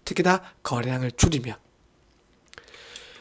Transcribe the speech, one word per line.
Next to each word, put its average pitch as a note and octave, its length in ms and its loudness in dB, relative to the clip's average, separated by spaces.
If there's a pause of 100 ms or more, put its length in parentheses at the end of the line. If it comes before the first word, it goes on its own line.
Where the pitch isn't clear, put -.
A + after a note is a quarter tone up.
특히나 F3+ 380 2 (200)
거래량을 B2+ 480 -2
줄이며, B2+ 460 0 (1600)